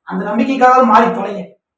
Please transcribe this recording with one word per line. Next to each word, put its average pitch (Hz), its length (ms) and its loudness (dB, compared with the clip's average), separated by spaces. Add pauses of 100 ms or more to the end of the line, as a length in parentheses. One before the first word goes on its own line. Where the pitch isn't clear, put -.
அந்த 190 220 -8
நம்பிக்கைக்காக 254 600 2
மாறி 226 220 4
தொலைங்க. 202 440 -8 (280)